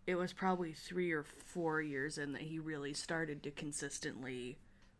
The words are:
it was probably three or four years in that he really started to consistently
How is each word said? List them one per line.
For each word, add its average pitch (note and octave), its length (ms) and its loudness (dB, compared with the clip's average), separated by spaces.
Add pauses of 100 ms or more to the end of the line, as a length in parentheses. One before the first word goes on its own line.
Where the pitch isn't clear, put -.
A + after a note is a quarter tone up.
it F3+ 100 2
was F3 180 2
probably F3+ 400 2
three F3+ 400 0
or D3+ 100 2
four D#3 580 2
years D3+ 360 0
in C#3+ 160 0
that - 80 -4
he D#3+ 180 -2
really D3 340 -2
started D3+ 500 0
to D3 80 -2
consistently C3 1080 -4 (420)